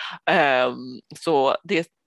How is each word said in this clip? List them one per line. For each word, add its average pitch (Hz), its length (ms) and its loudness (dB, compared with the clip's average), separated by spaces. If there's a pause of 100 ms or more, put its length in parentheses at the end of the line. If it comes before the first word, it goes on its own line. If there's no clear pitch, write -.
(300)
Ehm, 131 440 2 (420)
så 135 480 0
det, 170 240 -2 (180)